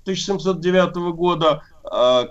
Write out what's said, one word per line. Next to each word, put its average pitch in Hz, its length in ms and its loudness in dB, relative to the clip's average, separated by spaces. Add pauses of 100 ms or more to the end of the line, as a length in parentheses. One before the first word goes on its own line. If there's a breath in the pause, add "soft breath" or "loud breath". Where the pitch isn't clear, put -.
тысяча 190 240 -6
семьсот 185 340 -2
девятого 175 500 0
года, 165 500 0 (220 loud breath)
э, 123 480 2